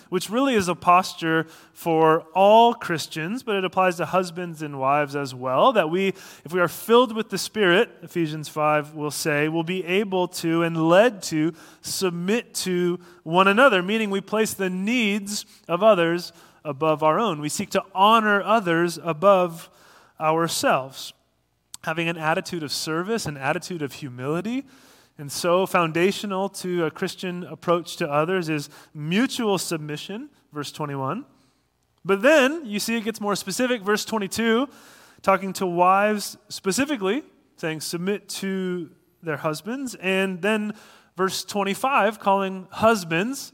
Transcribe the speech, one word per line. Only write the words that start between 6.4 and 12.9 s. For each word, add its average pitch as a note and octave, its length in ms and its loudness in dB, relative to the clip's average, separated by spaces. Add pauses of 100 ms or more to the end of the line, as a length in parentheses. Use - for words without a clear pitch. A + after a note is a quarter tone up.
if D3 80 -16
we F3+ 80 -2
are F3 80 4
filled A3+ 480 4
with A3 140 -6
the F#3 80 -6
Spirit, G3 520 2 (120)
Ephesians D#3 480 -4
five D3+ 460 0
will D3 160 -6
say, D3 360 0
we'll E3 160 -2
be F3+ 220 -4
able F#3 420 0
to E3 360 -2
and E3 260 0
led G3 340 6
to D#3+ 300 -2 (280)
submit F#3 720 -4
to F3+ 460 -2 (240)